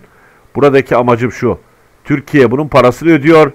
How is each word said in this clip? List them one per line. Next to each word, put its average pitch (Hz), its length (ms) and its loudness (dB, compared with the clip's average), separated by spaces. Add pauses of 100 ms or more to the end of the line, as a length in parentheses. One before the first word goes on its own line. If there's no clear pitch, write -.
(560)
buradaki 135 400 0
amacım 123 360 -2
şu. 107 260 -6 (460)
Türkiye 143 460 0
bunun 135 180 -6
parasını 127 440 0
ödüyor. 156 420 2